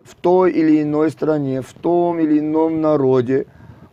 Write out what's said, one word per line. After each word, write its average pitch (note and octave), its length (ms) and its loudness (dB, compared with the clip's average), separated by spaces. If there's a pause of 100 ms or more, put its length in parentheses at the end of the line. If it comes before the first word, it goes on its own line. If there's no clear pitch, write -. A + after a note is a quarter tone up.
в - 100 -20
той F3+ 380 2
или D#3 300 2
иной D3+ 280 -2
стране, C#3 520 -4
в - 100 -20
том F3 460 -2
или D3+ 200 0
ином D#3+ 420 -2
народе C3+ 680 0 (460)